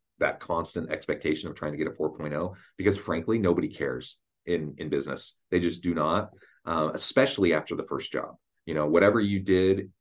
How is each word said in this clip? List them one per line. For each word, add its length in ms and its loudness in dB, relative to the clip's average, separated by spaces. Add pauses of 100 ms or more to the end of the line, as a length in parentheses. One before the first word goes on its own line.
(200)
that 200 0
constant 520 -4
expectation 580 -2
of 60 -10
trying 160 -4
to 60 -6
get 100 -2
a 80 -6
four 200 -2
point 180 -6
oh, 220 -4 (220)
because 200 2
frankly, 420 -2
nobody 280 2
cares 500 -6 (280)
in, 320 -2
in 120 -8
business. 460 -4 (160)
They 80 2
just 220 0
do 120 0
not, 360 0 (360)
uh, 280 0
especially 600 2
after 220 0
the 100 -4
first 260 -6
job. 240 -6 (300)
You 80 -6
know, 120 0
whatever 340 6
you 200 2
did 600 2